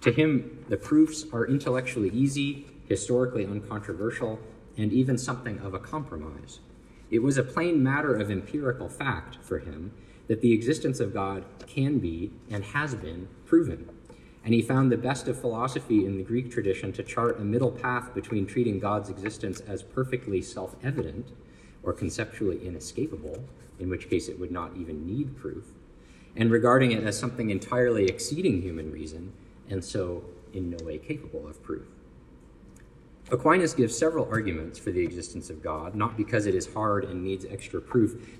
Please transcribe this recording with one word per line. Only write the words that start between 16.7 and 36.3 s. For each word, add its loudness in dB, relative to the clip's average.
to -6
chart 0
a -2
middle 4
path -4
between -2
treating 2
God's 0
existence -6
as -8
perfectly -2
self-evident -6
or 0
conceptually -2
inescapable, -6
in -6
which -4
case 0
it -10
would -8
not -8
even -8
need -4
proof, -10
and 4
regarding 8
it 2
as 0
something -2
entirely 4
exceeding 0
human -6
reason, -10
and -4
so -4
in -4
no -6
way -6
capable -10
of -16
proof. -8
Aquinas 6
gives 4
several 2
arguments -2
for -6
the 2
existence -6
of -12
God, -6
not -2
because 0